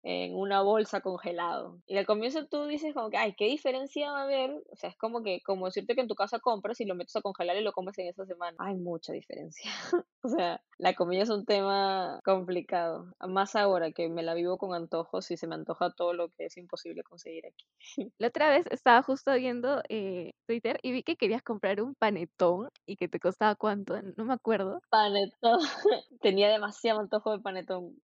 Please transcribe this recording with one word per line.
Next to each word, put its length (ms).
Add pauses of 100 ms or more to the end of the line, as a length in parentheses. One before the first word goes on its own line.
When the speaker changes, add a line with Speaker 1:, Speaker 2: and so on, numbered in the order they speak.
Speaker 1:
en 340
una 260
bolsa 380
congelado. 840
Y 120
al 80
comienzo 400
tú 200
dices 280
como 160
que: 80
"Ay, 180
¿qué 100
diferencia 680
va 80
a 40
haber?". 260 (220)
O 40
sea, 140
es 60
como 260
que, 220
como 220
decirte 280
que 80
en 60
tu 60
casa 260
compras 400
y 60
lo 80
metes 220
a 60
congelar 340
y 60
lo 100
comes 260
en 100
esa 160
semana. 340
Hay 180
mucha 360
diferencia. 580
<laughs> 380 (140)
O 60
sea, 360 (140)
la 160
comida 280
es 80
un 160
tema 760
complicado, 960
más 360
ahora 360
que 160
me 160
la 100
vivo 240
con 160
antojos 560
y 60
se 100
me 80
antoja 420
todo 160
lo 180
que 160
es 100
imposible 480
conseguir 420
aquí. 200 (140)
<laughs> 380
Speaker 2:
La 100
otra 220
vez 200
estaba 320
justo 320
viendo, 540
eh, 440 (140)
Twitter 360
y 100
vi 100
que 140
querías 260
comprar 400
un 120
panetón 720 (180)
y 100
que 120
te 120
costaba 360
cuánto, 440 (160)
no 80
me 100
acuerdo. 560
Speaker 1:
Panetón. 680
<laughs> 640
Tenía 280
demasiado 520
antojo 360
de 60
panetón. 600